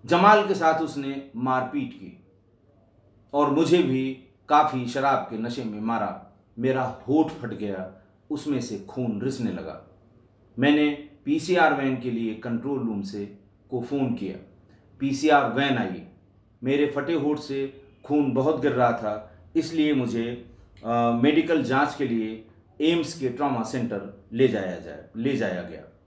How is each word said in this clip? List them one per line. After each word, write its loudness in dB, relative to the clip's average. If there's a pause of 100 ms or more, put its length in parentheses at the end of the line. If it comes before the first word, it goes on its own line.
जमाल 6
के 0
साथ 2
उसने -6
मारपीट -2
की -20 (1080)
और 4
मुझे 4
भी 0 (360)
काफ़ी 2
शराब 2
के -6
नशे -6
में -8
मारा। -4 (320)
मेरा 0 (260)
होठ 4
फट -10
गया, -8 (280)
उसमें -4
से -8
खून -6
रिसने -4
लगा। -12 (600)
मैंने 4 (340)
पीसीआर 2
वैन -2
के -4
लिए -2
कंट्रोल -4
रूम -4
से, -10 (320)
को -4
फ़ोन -2
किया। -8 (640)
पीसीआर 4
वैन 2
आई। -4 (600)
मेरे 2 (100)
फटे -2
होठ 0
से -6 (220)
खून 2
बहुत 2
गिर 2
रहा 4
था, -6 (180)
इसलिए 2
मुझे, -4 (280)
अ, 2
मेडिकल 4
जांच 0
के -2
लिए -4 (340)
एम्स 0
के -2
ट्रॉमा -2
सेंटर -6
ले 4
जाया -2
जाए, -16
ले -2
जाया -4
गया। -14 (240)